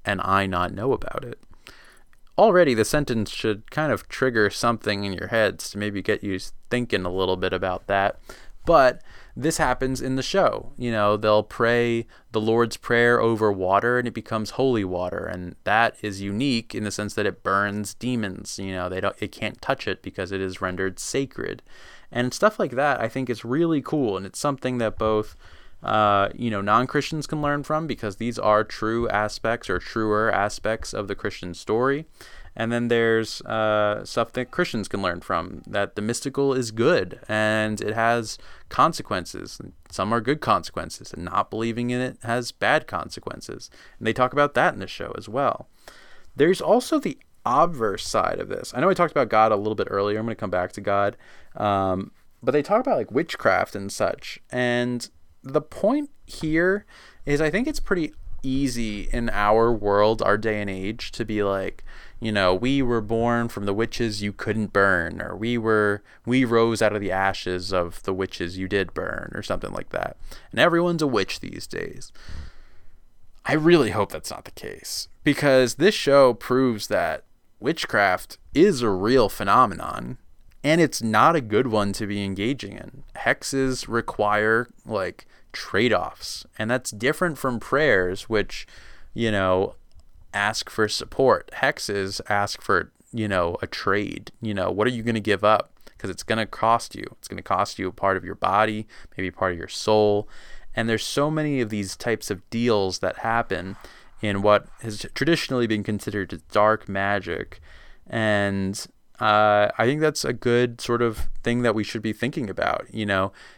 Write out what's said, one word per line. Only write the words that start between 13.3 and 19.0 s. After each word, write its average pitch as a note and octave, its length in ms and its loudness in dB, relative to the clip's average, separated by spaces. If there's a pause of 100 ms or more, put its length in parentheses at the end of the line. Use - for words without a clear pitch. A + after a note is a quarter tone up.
water G2 480 2
and A#2+ 80 -2
it A#2 60 -4
becomes A2 380 -6
holy B2 340 2
water. F2+ 400 -4
And F2+ 400 -8
that A2 380 2
is G2 180 -6
unique A2+ 540 -2
in G#2+ 100 -4
the G#2 60 -4
sense G#2 240 -6
that G#2 100 -2
it F#2+ 180 -4
burns G2+ 520 -2
demons. G#2+ 640 -6
You F#2+ 140 -6
know, F2+ 180 -4
they F#2 100 -4